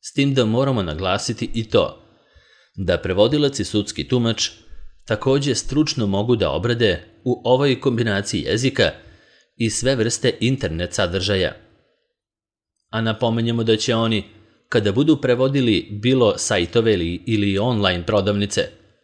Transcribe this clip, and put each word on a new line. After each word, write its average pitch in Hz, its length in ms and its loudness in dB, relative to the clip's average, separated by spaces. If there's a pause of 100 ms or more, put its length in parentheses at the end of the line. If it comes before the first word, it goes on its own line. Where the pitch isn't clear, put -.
S - 120 -16
tim 139 220 0
da 127 100 4
moramo 120 380 0
naglasiti 92 720 -4
i 113 100 -4
to 101 380 0 (760)
da 90 220 0
prevodilac 131 600 2
i 101 60 0
sudski - 440 -4
tumač 117 420 0 (560)
takođe 135 480 0
stručno 139 520 -2
mogu 104 300 0
da 92 140 0
obrade 101 540 0 (200)
u 123 200 -2
ovoj 131 360 2
kombinaciji 110 640 -2
jezika 113 480 0 (680)
i 113 140 -2
sve 131 260 -2
vrste 117 440 0
internet 90 540 -2
sadržaja. 95 580 0 (1400)
A 110 100 -4
napomenjemo 113 640 0
da 113 120 4
će 113 180 0
oni, 113 300 0 (440)
kada 107 240 2
budu 147 280 4
prevodili 123 680 2 (140)
bilo 123 360 4
sajtove 110 560 2
ili, 87 320 -2
ili 101 320 0
online 101 480 0
prodavnice 101 640 0 (360)